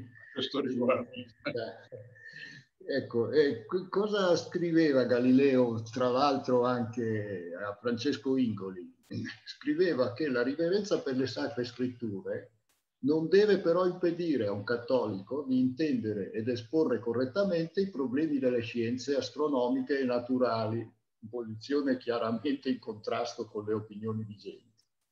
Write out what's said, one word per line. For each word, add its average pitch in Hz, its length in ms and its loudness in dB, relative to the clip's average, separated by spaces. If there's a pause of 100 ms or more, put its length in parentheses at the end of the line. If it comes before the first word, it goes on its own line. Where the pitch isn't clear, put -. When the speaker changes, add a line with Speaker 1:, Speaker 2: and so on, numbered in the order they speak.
(340)
Speaker 1:
Questo 135 280 -4
riguarda. 123 480 0
Speaker 2:
Eh, - 1900 -10
ecco, 117 360 0
eh, 143 340 4
co-, 185 240 -4
cosa 196 480 2
scriveva 165 640 2
Galileo, 127 800 4
tra 127 280 0
l'altro 127 540 2
anche 110 920 -2
a 101 220 -8
Francesco 131 640 -2
Ingoli? 95 560 -2 (520)
Scriveva 147 680 0
che 156 140 -4
la 123 140 0
riverenza 170 600 0
per 131 140 -4
le 131 120 0
sacre 135 360 -4
scritture 107 920 -6 (500)
non 156 240 2
deve 196 320 8
però 175 260 4
impedire 165 640 0
a 101 60 0
un 110 100 -4
cattolico 120 840 -2
di 127 120 4
intendere 123 720 0
ed 110 160 -4
esporre 123 520 0
correttamente 165 800 0
i 196 80 -2
problemi 139 500 -2
delle 123 220 2
scienze 120 540 -2
astronomiche 135 840 0
e 135 60 0
naturali, 120 720 0
in - 500 -14
posizione 123 680 -2
chiaramente 117 720 -2
in 117 100 0
contrasto 117 680 -6
con 104 200 -8
le 107 80 -2
opinioni 110 500 -4
vigenti. 101 480 -16 (400)